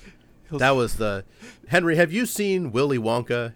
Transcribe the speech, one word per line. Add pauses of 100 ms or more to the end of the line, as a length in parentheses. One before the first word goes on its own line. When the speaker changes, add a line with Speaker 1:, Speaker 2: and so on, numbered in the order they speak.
(480)
Speaker 1:
He'll
Speaker 2:
that
was
the, (440)
Henry,
have
you
seen
Willy
Wonka